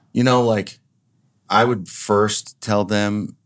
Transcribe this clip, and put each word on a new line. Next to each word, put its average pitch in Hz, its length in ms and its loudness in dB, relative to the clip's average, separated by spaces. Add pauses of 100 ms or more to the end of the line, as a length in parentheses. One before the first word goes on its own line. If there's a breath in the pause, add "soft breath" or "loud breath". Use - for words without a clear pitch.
(120)
You 123 120 0
know, 127 180 4
like, 110 360 -2 (680)
I 104 160 4
would 110 240 -2
first - 720 -2
tell 104 240 0
them 104 600 -2